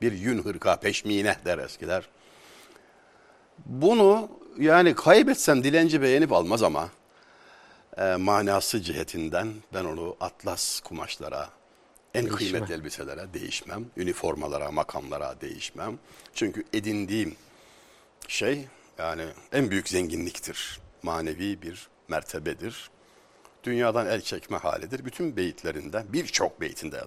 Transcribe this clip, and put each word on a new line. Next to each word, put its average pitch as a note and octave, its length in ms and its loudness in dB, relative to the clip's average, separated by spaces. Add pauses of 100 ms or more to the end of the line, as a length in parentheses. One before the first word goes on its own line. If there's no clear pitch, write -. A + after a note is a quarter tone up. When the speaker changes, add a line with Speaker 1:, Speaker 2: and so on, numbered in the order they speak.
Speaker 1:
bir A#2 100 2
yün G2+ 320 -2
hırka, F#2 320 2
peşmine G2+ 600 0 (100)
der F2 120 0
eskiler. E2 460 -6 (1600)
Bunu G#3 640 6 (280)
yani D#3+ 380 8
kaybetsem F3+ 680 6
dilenci D#3 380 4
beğenip C3+ 300 6
almaz F#2+ 320 4
ama, E2 260 2 (1080)
e, F#2+ 180 2
manası G2+ 680 2
cihetinden E2+ 720 -4 (200)
ben F#2 120 -4
onu E2+ 340 -8
atlas - 600 -6
kumaşlara, - 680 -10 (640)
en A#2+ 80 -2
Speaker 2:
Değişmem. G#2+ 160 -4
Speaker 1:
kıymetli F#2 360 -4
elbiselere D#2 600 -12
değişmem, - 520 -10 (120)
üniformalara, D2 720 -4
makamlara C#2+ 720 -6
değişmem. - 580 -10 (340)
Çünkü G#2+ 300 -2 (100)
edindiğim G#2 600 -2 (920)
şey C3+ 380 -2 (320)
yani E2 260 -6 (280)
en B2+ 200 2
büyük F#2+ 180 -2
zenginliktir, F2 880 -6 (240)
manevi E2 580 -6
bir E2 260 -14 (200)
mertebedir. E2 840 -8 (720)
Dünyadan A#2+ 440 2
el G2+ 140 0
çekme F2+ 360 -8
halidir. E2+ 480 -4
Bütün C3 320 -6
beyitlerinde, E2+ 720 -4
birçok G#2 520 -2
beytinde D2 460 -8